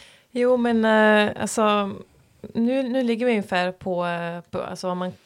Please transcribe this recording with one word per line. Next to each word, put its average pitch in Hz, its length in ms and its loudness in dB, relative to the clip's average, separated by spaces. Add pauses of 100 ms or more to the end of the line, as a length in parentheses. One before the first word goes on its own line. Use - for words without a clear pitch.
(320)
Jo, 247 260 2
men, 233 280 2
eh, 214 560 4
alltså, 208 500 0 (640)
nu, 247 300 0
nu 254 200 -2
ligger 233 220 0
vi 247 60 2
ungefär 190 400 -2
på, 180 340 -4
eh, 170 360 -6
på, - 200 -10
alltså 185 280 -8
om 180 80 -4
man 185 140 -6 (140)